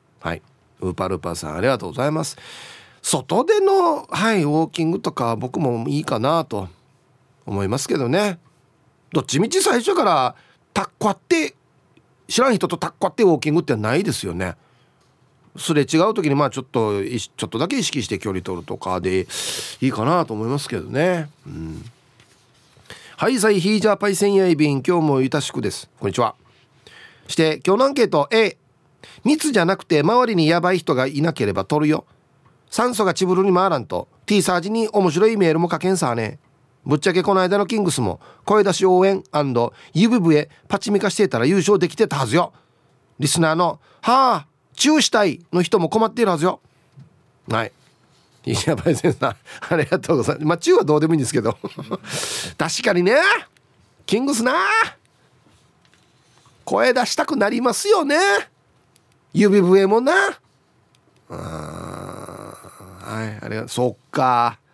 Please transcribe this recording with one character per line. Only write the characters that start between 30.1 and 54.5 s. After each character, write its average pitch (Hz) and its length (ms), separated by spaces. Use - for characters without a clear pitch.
り 220 80
に 160 120
や 170 140
ば 180 120
い 185 40
人 160 160
が 127 140
い 143 140
な 160 120
け 113 120
れ 101 60
ば 98 140
取 151 220
る 151 40
よ。 - 140
酸 247 240
素 208 100
が 175 120
チ 185 100
ブ 180 100
ル 190 80
に 196 100
回 185 180
ら 151 80
ん 160 60
と、 - 220
T 202 160
サ 180 120
ー 175 60
ジ 190 100
に 226 180
面 185 220
白 185 160
い 226 80
メ 185 140
ー 156 40
ル 160 60
も 175 100
書 165 100
け 180 100
ん 190 80
さ 127 160
ね。 113 260
ぶ 143 120
っ - 20
ち - 80
ゃ 180 60
け 175 100
こ 202 100
の 190 80
間 185 160
の 202 80
キ 220 120
ン 208 60
グ 170 80
ス - 80
も、 92 220
声 208 180
出 190 80
し 185 140
応 185 200
援 196 260
ア 151 100
ン 139 100
ド 117 220
指 220 260
笛 156 300
パ 202 100
チ 202 140
ミ 202 80
カ 196 100
し - 60
て 196 120
た 120 120
ら 120 80
優 196 100
勝 185 220
で 170 80
き - 80
て 214 120
た - 100
は 131 100
ず 113 80
よ。 170 180
リ 143 100
ス 170 140
ナ 160 100
ー 160 40
の、 170 240
「は 254 340
あ、 147 120
チ - 140
ュ 311 80
ー 254 40
し - 80
た 208 160
い」 147 160
の 180 100
人 185 180
も 165 100
困 226 180
っ 220 60
て 233 80
い 220 40
る 190 60
は 165 60
ず 151 80
よ。 - 160
は 110 160
い。 - 80
い 117 80
や、 160 120
パ 170 140
イ 131 40
セ 143 140
ン 139 40
さ 135 160
ん、 107 60
あ - 20
り 147 100
が - 140
と - 140
う 151 40
ご 117 60
ざ 143 100
い - 20
ま 139 60
す。 156 60
ま 170 80
あ、 - 20
チ 330 140
ュ 370 40
ー - 20
は 196 80
ど 151 100
う 151 60
で 160 60
も 165 60
い - 20
い - 20
ん - 20
で 127 60
す - 80
け 127 80
ど。 110 160
<laughs> - 500
確 160 260
か 214 100
に 175 100
ね。 220 140
キ 214 140
ン 269 60
グ 277 80
ス 226 100
な。 254 100